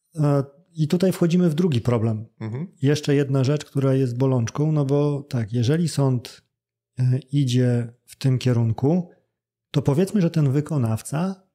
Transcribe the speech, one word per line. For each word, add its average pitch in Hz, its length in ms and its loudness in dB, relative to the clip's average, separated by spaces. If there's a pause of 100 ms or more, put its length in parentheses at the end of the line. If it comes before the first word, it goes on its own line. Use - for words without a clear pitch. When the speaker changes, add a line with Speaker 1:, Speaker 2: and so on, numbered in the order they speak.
(140)
Speaker 1:
E, 143 300 2 (300)
i 156 140 -2
tutaj 180 240 2
wchodzimy 175 380 2
w 147 40 -4
drugi 151 260 0
problem. 113 460 -2 (140)
Speaker 2:
Mhm. 123 260 -8 (160)
Speaker 1:
Jeszcze 147 320 0
jedna 135 300 0
rzecz, 147 200 0
która 135 300 0
jest 127 240 0
bolączką, 135 540 0
no 147 120 0
bo 143 380 0
tak, 113 300 -6
jeżeli 143 360 0
sąd, 131 540 -2 (560)
e, 127 200 0 (140)
idzie 123 600 0 (140)
w - 100 -20
tym 131 220 0
kierunku, 127 720 0 (600)
to - 120 0
powiedzmy, 185 380 2
że 170 100 2
ten 147 220 2
wykonawca 147 880 -2 (120)